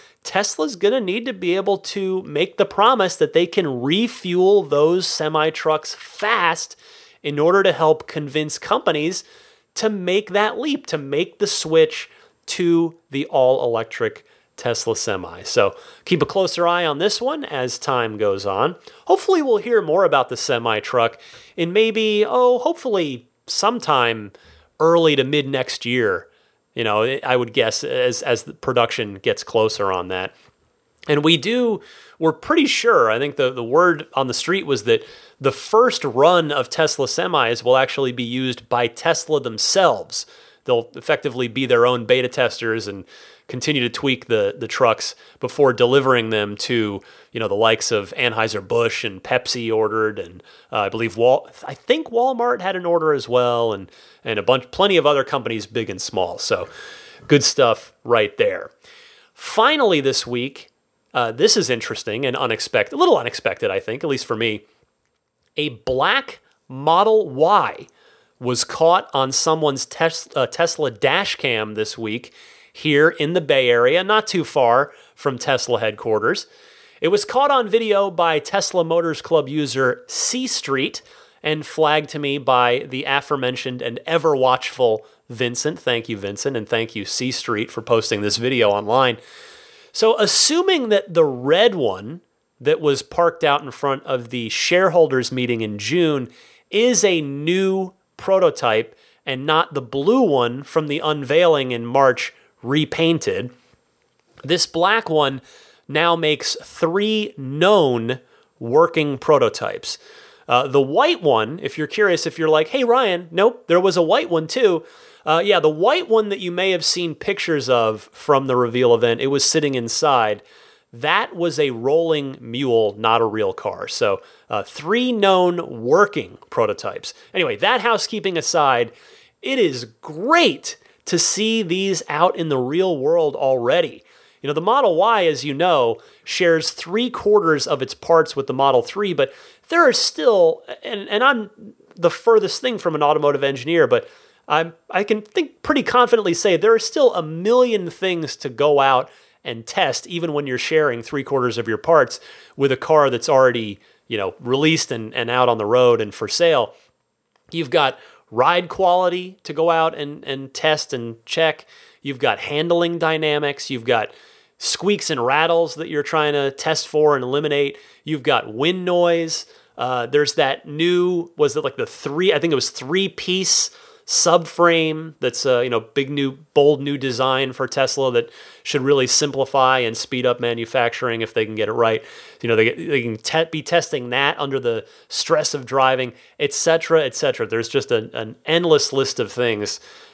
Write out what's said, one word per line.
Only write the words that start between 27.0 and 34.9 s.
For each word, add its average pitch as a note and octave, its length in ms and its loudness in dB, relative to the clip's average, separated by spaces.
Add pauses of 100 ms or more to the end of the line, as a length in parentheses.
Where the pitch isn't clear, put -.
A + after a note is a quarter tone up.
I B2+ 340 -2
would A#2 160 -4
guess A2 300 0
as, B2+ 400 -2
as A#2+ 220 -2
the - 80 -14
production A#2 640 -2
gets G2+ 280 -4
closer G#2+ 480 0
on F2+ 180 -4
that. F#2 260 -6 (760)
And D3 160 0
we E3 120 4
do, A3 440 -2 (380)
we're D#3+ 140 2
pretty D4+ 340 0
sure, E3 440 4
I A2 80 0
think C#3+ 180 -4
the, C3 160 0
the B2 120 -8
word D3+ 500 2
on C3+ 140 0
the B2 60 -4
street F3+ 320 -2
was C3+ 180 -2
that A2+ 200 2 (360)